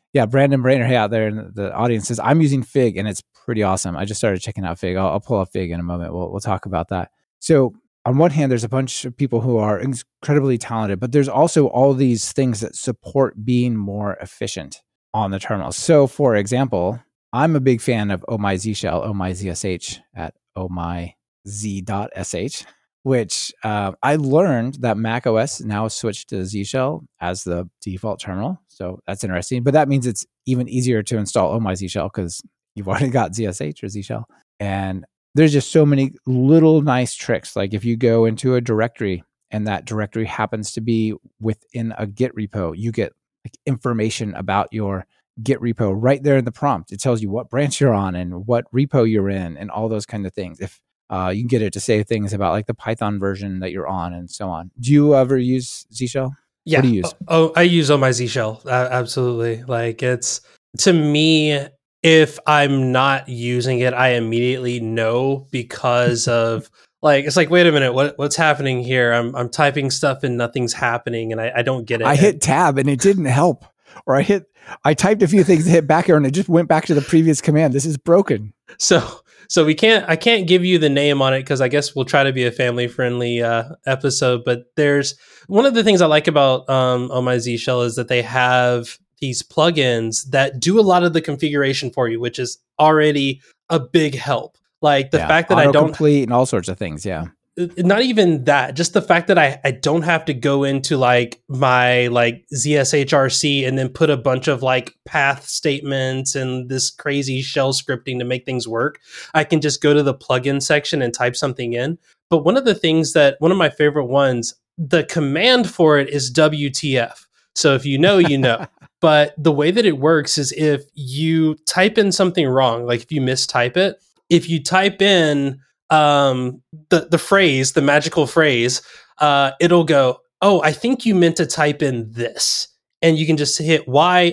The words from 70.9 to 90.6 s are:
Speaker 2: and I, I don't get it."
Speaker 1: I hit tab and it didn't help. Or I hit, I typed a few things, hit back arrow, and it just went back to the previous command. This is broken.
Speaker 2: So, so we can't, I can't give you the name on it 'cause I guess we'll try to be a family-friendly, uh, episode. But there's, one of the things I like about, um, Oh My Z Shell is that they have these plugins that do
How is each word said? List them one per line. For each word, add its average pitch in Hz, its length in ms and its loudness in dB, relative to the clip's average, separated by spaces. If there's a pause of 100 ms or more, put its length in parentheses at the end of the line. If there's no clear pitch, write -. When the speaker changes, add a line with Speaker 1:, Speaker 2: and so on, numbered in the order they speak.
Speaker 2:
and 113 80 -6
I, 117 160 -4
I 120 60 0
don't 127 220 -4
get 117 160 -4
it." 123 60 0
Speaker 1:
I 143 100 4
hit 170 240 2
tab 147 380 2
and 135 100 0
it 139 120 0
didn't 190 260 2
help. 139 400 0 (400)
Or 135 100 2
I 139 60 2
hit, 196 240 0 (380)
I 151 100 4
typed 208 280 2
a 151 60 6
few 185 160 6
things, 165 220 4
hit 165 200 4
back 160 220 2
arrow, 160 80 6
and 147 100 4
it 131 40 0
just 175 180 -2
went 170 180 4
back 156 200 2
to 165 80 2
the 143 80 4
previous 160 400 4
command. 151 320 2
This 135 100 0
is 156 140 -4
broken. 143 560 2 (240)
Speaker 2:
So, - 280 2 (440)
so 160 160 4
we 156 80 4
can't, 220 340 2
I 165 80 2
can't 196 320 0
give 180 160 4
you 180 140 4
the 156 100 4
name 143 320 2
on 135 140 2
it 135 80 -2
'cause 131 180 -2
I 127 80 2
guess 143 260 -2
we'll 135 120 -2
try 139 180 2
to 139 80 2
be 131 120 -2
a 120 60 0
family-friendly, 120 920 -2
uh, 117 220 0 (220)
episode. 127 580 0
But 123 200 -2 (120)
there's, 143 380 2 (320)
one 214 200 2
of 269 80 2
the 226 100 2
things 196 160 4
I 170 60 6
like 151 200 2
about, 135 440 2
um, 127 420 0
Oh 127 80 -2
My 127 160 0
Z 117 220 -4
Shell 123 240 -2
is 117 140 -2
that 120 120 -4
they 120 140 0
have 123 760 0 (220)
these 131 220 -6
plugins 127 880 0
that 135 280 0
do 185 220 2